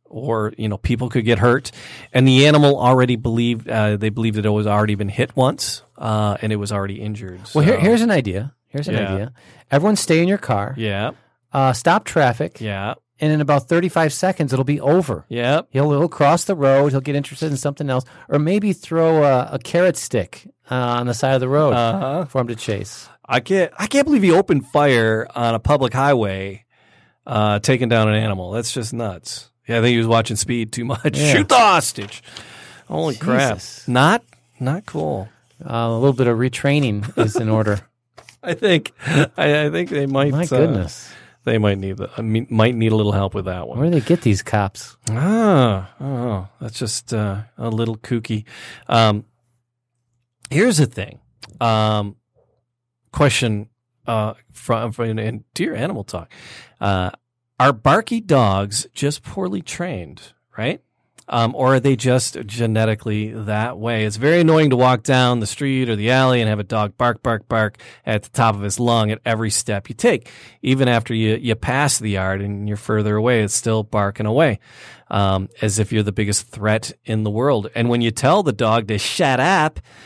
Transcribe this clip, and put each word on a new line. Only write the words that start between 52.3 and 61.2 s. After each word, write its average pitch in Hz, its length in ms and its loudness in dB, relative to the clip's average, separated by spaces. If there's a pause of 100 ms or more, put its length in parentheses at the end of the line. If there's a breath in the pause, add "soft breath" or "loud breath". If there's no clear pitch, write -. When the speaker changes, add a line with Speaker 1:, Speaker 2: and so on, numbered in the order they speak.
Speaker 1:
question, 113 560 0 (380)
uh, 110 280 -2 (180)
from, 113 400 -4
from, 113 260 -4
and 110 260 -6 (100)
dear 269 200 -4
Animal 107 300 -6
Talk, - 280 -12 (480 loud breath)
uh, 92 300 0 (500)
are 135 120 4
barky 208 480 0
dogs 104 720 0
just 143 300 -4
poorly 190 400 -8
trained, 117 720 -12 (240)
right? 123 240 -4 (480)